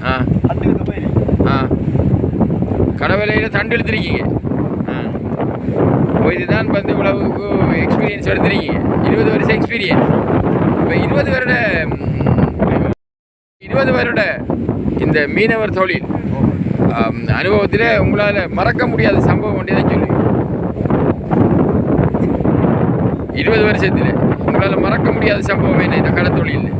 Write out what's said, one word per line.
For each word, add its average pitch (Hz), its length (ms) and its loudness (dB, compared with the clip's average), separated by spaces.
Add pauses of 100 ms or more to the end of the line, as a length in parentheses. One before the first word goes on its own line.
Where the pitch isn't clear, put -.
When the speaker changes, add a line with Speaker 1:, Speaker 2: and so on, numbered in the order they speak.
(100)
Speaker 1:
ஆ. 131 40 0 (340)
Speaker 2:
சண்டைக்கு - 420 0
போயிருக்கேன். - 260 -4 (360)
Speaker 1:
ஆ. - 20 2 (1500)
கரை 160 200 0
வேலையில 214 260 0 (100)
சண்டை 214 200 -2
இழுத்திருக்கீங்க. - 460 -2 (680)
ஆ. - 20 -4 (1300)
ஓ, - 20 2 (120)
இதுதான் 180 400 0
வந்து 196 180 -2
இவ்வளவுக்கு 196 500 -2 (400)
எக்ஸ்பீரியன்ஸ் 208 480 0
எடுத்திருக்கீங்க. 185 460 0 (300)
இருபது - 260 2
வருஷம் 226 240 2
எக்ஸ்பீரியன்ஸ். 208 520 0 (720)
இப்ப - 120 0 (120)
இருபது - 300 0
வருட, 254 200 0 (320)
ம், - 1040 0 (720)
இருபது 254 340 0
வருட 240 240 0 (840)
இந்த - 140 2 (160)
மீனவர் 214 440 0
தொழில், 185 280 -2 (880)
ஆம், 113 240 -2 (180)
அனுபவத்துல 202 460 2 (180)
உங்களால 202 340 2 (220)
மறக்க 240 240 0 (100)
முடியாத - 360 2
சம்பவம் 202 320 0
ஒன்றே - 160 -2
தான் - 160 2
சொல்லுங்க. - 240 0 (3250)
இருபது 214 280 4
வருஷத்துல - 400 2 (380)
உங்களால 196 400 2
மறக்க 202 300 0
முடியாத 208 240 2 (100)
சம்பவம் 190 360 2
என்ன - 160 2
இந்த - 160 2
கடத்தொழில்? - 500 0 (120)